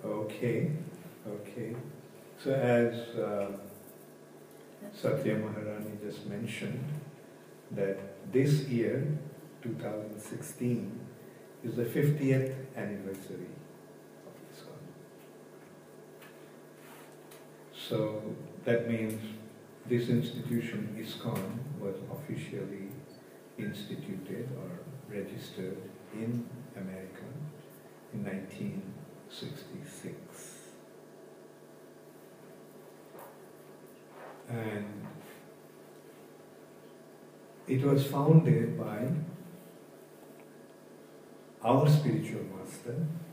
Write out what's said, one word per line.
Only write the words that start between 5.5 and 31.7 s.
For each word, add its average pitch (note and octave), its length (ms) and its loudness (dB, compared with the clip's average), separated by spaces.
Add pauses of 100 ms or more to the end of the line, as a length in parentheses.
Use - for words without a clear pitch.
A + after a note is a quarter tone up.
just G2+ 220 -6
mentioned, - 580 -2 (880)
that G2 260 2 (360)
this D3 340 8
year, A#2+ 500 4 (460)
two A#2 120 0
thousand G#2+ 440 -4
sixteen, - 800 0 (640)
is A#2 140 0
the A#2+ 80 4
fiftieth C#3 680 6 (220)
anniversary F#2+ 760 -4 (760)
of - 60 -16 (180)
iskcon. - 320 -14 (3000)
So - 480 2 (440)
that A#2 240 6
means A2 320 2 (640)
this A#2+ 240 6
institution, - 880 2
iskcon, - 600 -2 (200)
was G2 160 -2 (160)
officially G2 800 -4 (680)
instituted - 960 -4
or F3+ 140 -6 (400)
registered F#2+ 720 -4 (320)
in A#2 340 0 (280)
America F#2+ 500 -8 (880)
in G2+ 100 -2
nineteen G2 600 -4 (460)
sixty-six. - 840 -8 (4000)